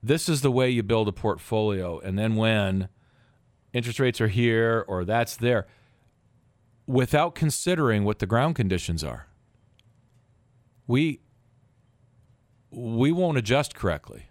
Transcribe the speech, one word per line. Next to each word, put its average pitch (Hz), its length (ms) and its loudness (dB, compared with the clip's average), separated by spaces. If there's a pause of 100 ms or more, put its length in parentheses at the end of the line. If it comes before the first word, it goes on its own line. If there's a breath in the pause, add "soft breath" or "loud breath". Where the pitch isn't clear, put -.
"This 139 260 0
is 151 140 0
the 135 100 2
way 127 180 2
you 120 140 0
build 110 240 2
a 101 60 -2
portfolio," 98 840 -2
and 95 180 -4
then 110 180 0
when 101 540 2 (840 soft breath)
interest 120 260 -4
rates 127 200 0
are 110 80 2
here 113 600 2
or 92 180 -4
that's 113 320 -2
there, 117 300 0 (1200 soft breath)
without 139 480 2
considering 147 680 0
what 104 160 0
the 107 60 -2
ground 123 300 0
conditions 90 480 -2
are, 60 240 -10 (1600)
we, 139 340 0 (1500)
we 117 420 0
won't 170 260 0
adjust 123 360 0
correctly. - 580 -6